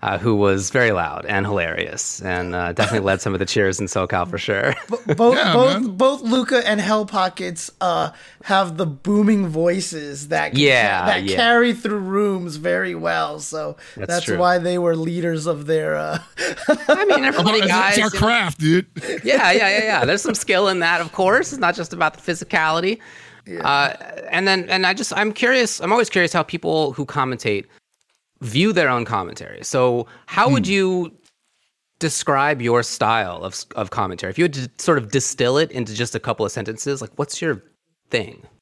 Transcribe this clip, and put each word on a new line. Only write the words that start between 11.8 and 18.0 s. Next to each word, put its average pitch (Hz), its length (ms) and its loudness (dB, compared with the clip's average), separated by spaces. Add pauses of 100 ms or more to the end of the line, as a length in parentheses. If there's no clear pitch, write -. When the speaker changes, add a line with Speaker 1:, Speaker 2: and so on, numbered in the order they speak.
Speaker 2:
rooms 190 580 -2
very 175 380 -2
well. 165 460 -2
So 151 360 -8 (200)
Speaker 1:
That's 104 120 -8
Speaker 2:
that's 175 180 -2
Speaker 1:
true. - 120 0
Speaker 2:
why 180 200 4
they 175 200 0
were 170 180 2
leaders 165 500 -2
of 147 200 -4
their, 156 300 0
uh, 156 220 -4 (200)
<laughs> - 300 -6 (200)
Speaker 1:
I 359 160 4
mean, 415 40 2
Speaker 3:
Well, 285 160 4
Speaker 1:
everybody, 220 340 2
Speaker 3:
it's, 214 80 2
it's 180 60 2
Speaker 1:
guys, 190 260 4
Speaker 3:
our 214 80 2